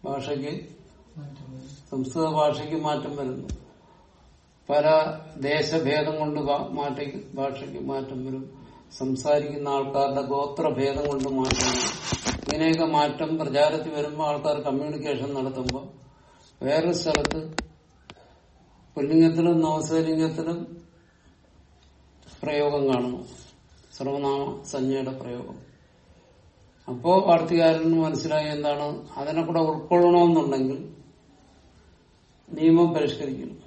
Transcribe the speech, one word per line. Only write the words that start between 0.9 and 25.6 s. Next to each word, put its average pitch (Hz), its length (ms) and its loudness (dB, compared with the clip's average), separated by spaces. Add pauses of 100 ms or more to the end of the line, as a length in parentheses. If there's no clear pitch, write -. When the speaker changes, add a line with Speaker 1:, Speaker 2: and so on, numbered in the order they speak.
Speaker 2:
മാറ്റം 131 360 -16
വരും. 131 160 -16 (220)
Speaker 1:
സംസ്കൃത 147 360 -2
ഭാഷയ്ക്ക് 156 480 2
മാറ്റം 143 400 -4
വരുന്നു. 127 340 -8 (1200)
പല 147 160 4 (520)
ദേശഭേദം 151 800 0
കൊണ്ട് 151 200 -2
ഭാ-, 139 320 0
മാറ്റയ്ക്ക്, 139 640 -6
ഭാഷയ്ക്ക് 135 440 -6
മാറ്റം 135 460 -6
വരും. 135 420 -10 (300)
സംസാരിക്കുന്ന 143 720 -2
ആൾക്കാരുടെ 139 520 0
ഗോത്രഭേദം 139 840 -2
കൊണ്ട് 139 220 -2
മാറ്റം 131 420 0
വരും. 123 180 -2 (480)
ഇങ്ങനെയൊക്കെ 160 480 2
മാറ്റം 151 520 0
പ്രചാരത്തിൽ 151 520 2
വരുമ്പോ 147 360 -4
ആൾക്കാർ 147 360 0
കമ്മ്യൂണിക്കേഷൻ 143 720 -4
നടത്തുമ്പോ 131 600 -6 (720)
വേറൊരു 160 300 0
സ്ഥലത്ത് 160 600 -2 (1400)
പുല്ലിംഗത്തിലും 160 680 4
നവസലിംഗത്തിലും 160 1200 -2 (1600)
പ്രയോഗം 147 500 0
കാണുന്നു, 123 340 -2 (680)
സർവനാമ 139 680 -2
സംജ്ഞയുടെ 131 480 -2
പ്രയോഗം. - 580 -12 (1160)